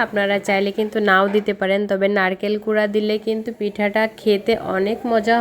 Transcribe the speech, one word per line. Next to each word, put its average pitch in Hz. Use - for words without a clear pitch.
আপনারা 202
চাইলে 202
কিন্তু 214
নাও 190
দিতে 208
পারেন, 196
তবে 196
নারকেল 190
কুড়া 214
দিলে 214
কিন্তু 220
পিঠাটা 208
খেতে 208
অনেক 202
মজা 226